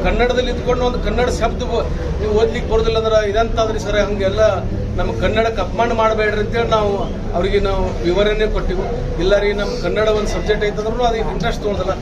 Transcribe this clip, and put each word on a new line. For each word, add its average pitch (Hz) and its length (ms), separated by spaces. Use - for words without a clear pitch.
ಕನ್ನಡದಲ್ಲಿ 247 480
ಇದ್ಕೊಂಡು 247 340
ಒಂದು 240 140
ಕನ್ನಡ 226 300
ಶಬ್ದ 226 340
ಬ-, 226 220
ನೀವು 208 140
ಓದ್ಲಿಕ್ಕೆ 226 400
ಬರೋದಿಲ್ಲ 220 240
ಅಂದ್ರೆ 220 320
ಇದಂತಾದ್ರಿ 220 500
ಸರ, 208 200
ಹಂಗೆಲ್ಲ 202 560
ನಮ್ಮ - 260
ಕನ್ನಡಕ್ಕೆ 220 400
ಅಪಮಾನ 233 300
ಮಾಡಬೇಡ್ರಿ 214 480
ಅಂತೇಳಿ 226 280
ನಾವು 208 300
ಅವರಿಗೆ 190 240
ನಾವು 190 440
ವಿವರಣೆ 208 480
ಕೊಟ್ಟಿವಿ. 185 300
ಇಲ್ಲ 190 180
ರೀ, 202 160
ನಮ್ಮ 202 280
ಕನ್ನಡ 208 260
ಒಂದು 214 200
ಸಬ್ಜೆಕ್ಟ್ 208 380
ಐತಂದ್ರೂ 220 380
ಅದು 226 120
ಇಂಟ್ರೆಸ್ಟ್ 226 480
ತೊಗೊಳೋದಿಲ್ಲ. 190 380